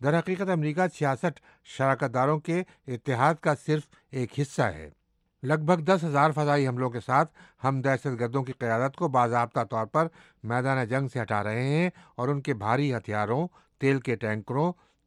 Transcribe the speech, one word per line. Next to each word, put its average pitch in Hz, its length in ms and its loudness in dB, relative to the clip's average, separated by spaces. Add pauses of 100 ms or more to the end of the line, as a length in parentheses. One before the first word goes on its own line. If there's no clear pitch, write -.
در 151 160 2
حقیقت 185 320 -2
امریکہ 160 360 0
چھیاسٹھ 147 560 -2 (220)
شراکت 135 500 0
داروں 139 240 2
کے 170 240 -2 (240)
اتحاد 131 480 0
کا 156 200 0 (120)
صرف 151 160 0 (280)
ایک 131 300 -4
حصہ 143 220 -2
ہے۔ 78 280 -2 (520)
لگ 139 120 0
بھگ 156 200 2
دس 170 300 2
ہزار 147 260 4
فضائی 147 380 2
حملوں 123 220 -2
کے 120 160 -8
ساتھ 143 260 2 (320)
ہم 135 160 2
دہشت 135 260 0 (140)
گردوں 123 240 -2
کی 127 80 -10
قیادت 123 440 -2
کو 175 120 -2
باضابطہ 120 520 2 (100)
طور 110 160 -2
پر 160 220 0 (340)
میدان 127 440 0
جنگ 131 220 -2
سے 123 120 -4
ہٹا 104 240 -2
رہے 110 180 -2
ہیں 156 280 2 (260)
اور 123 120 -2
ان 143 120 -2
کے 135 140 -4
بھاری 123 400 0
ہتھیاروں، 107 540 -2 (300)
تیل 135 220 2
کے 123 160 -2
ٹینکروں، 127 560 -2 (340)